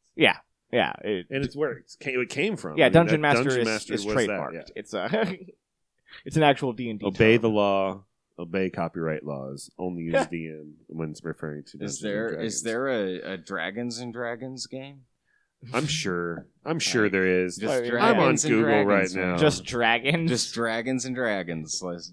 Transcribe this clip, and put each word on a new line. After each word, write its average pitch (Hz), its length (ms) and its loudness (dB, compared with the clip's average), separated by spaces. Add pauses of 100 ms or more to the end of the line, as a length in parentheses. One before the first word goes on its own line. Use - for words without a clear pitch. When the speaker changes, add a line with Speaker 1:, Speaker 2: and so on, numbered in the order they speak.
(160)
Speaker 1:
Yeah. 104 220 4 (340)
Yeah. 98 200 2 (100)
It 95 280 -4
Speaker 2:
And 135 140 -2
it's - 100 -8
where 143 200 -2
it's - 220 -20
ca-, 127 240 -6
it 123 100 -4
came 185 260 -2
from. 78 200 -8
Speaker 1:
Yeah, 147 100 6
Speaker 2:
I - 20 8
mean, - 60 4
Speaker 1:
Dungeon 160 260 6
Speaker 2:
that 147 140 4
Speaker 1:
Master 123 100 4
Speaker 2:
Dungeon 131 160 2
Speaker 1:
is, 117 80 2
Speaker 2:
Master 110 260 -4
Speaker 1:
is 101 120 -4
Speaker 2:
was 107 100 -2
that, 113 120 2
Speaker 1:
trademarked. 87 260 -4
Speaker 2:
yeah. 82 80 -10 (120)
Speaker 1:
It's - 200 -10
a, 165 440 -2 (420)
<laughs> - 440 -20
it's 139 120 -4
an 156 60 4
actual 139 300 4
D 117 180 -6
and 107 80 -6
D 101 80 -4
Speaker 2:
Obey 110 300 6
Speaker 1:
term. 110 60 2
Speaker 2:
the 113 80 4
law. 98 540 2 (320)
Obey 87 340 -2
copyright 80 540 -4
laws. 69 540 -10
Only 90 240 -6
Speaker 1:
<laughs> 82 100 -4
Speaker 2:
use 82 140 2
D 82 220 -8
M 76 260 -16 (140)
when 78 220 -6
it's 78 140 -14
referring 78 460 -8
to 71 80 -18
Dungeons 101 160 -8
Speaker 3:
Is - 60 -12
there, 104 260 -4
Speaker 2:
and 110 80 -4
Dragons. 107 200 -6
Speaker 3:
is 107 100 -6
there 120 240 -2
a, 95 460 -4
a - 20 -10
Dragons 98 600 -6
and 120 140 -10
Dragons 120 540 -8
game? 135 360 -14 (720)
Speaker 2:
I'm 135 140 -2
sure. 87 600 -4 (200)
I'm 160 120 -2
sure 117 260 2
Speaker 3:
Like, 98 80 2
Speaker 2:
there 92 340 4
is. 87 100 -6
Speaker 3:
just 110 160 -2
Speaker 1:
I 131 80 0
mean, 120 140 -2
Speaker 2:
I'm 117 80 2
on 226 140 6
Speaker 3:
Dragons 131 280 4
and 151 80 2
Speaker 2:
Google 110 320 4
Speaker 3:
Dragons, 98 320 2
Speaker 2:
right 95 80 0
now. 90 60 2
Speaker 3:
man. 87 80 0
Speaker 1:
Just 143 260 4
dragons? 127 640 2
Speaker 3:
Just 120 240 0
Dragons 117 520 -2
and 127 100 -6
Dragons. 87 680 -2
Like, 87 140 -6 (160)